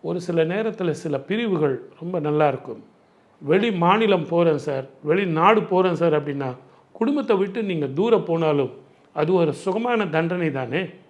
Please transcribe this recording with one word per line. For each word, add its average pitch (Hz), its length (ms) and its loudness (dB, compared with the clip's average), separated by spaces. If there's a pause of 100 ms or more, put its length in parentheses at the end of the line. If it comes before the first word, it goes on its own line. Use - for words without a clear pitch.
ஒரு 170 200 -6
சில 170 240 0
நேரத்துல 190 460 -2
சில 143 280 -4
பிரிவுகள் 160 680 -2 (120)
ரொம்ப 175 180 -6
நல்லா 151 280 2
இருக்கும். 127 360 -4 (560)
"வெளி 196 320 2
மாநிலம் 185 560 2
போறேன் 165 300 2
சார், 135 280 -4 (160)
வெளிநாடு 175 640 2
போறேன் 185 320 2
சார்" 151 280 2
அப்படின்னா, 139 320 -6 (360)
குடும்பத்தை 247 440 0
விட்டு 196 280 -2
நீங்க 170 220 -2
தூர 190 320 2
போனாலும் 156 540 0 (420)
அது 156 200 0
ஒரு 165 200 2
சுகமான 214 540 -2
தண்டனை 165 440 -2
தானே. 135 340 -4 (240)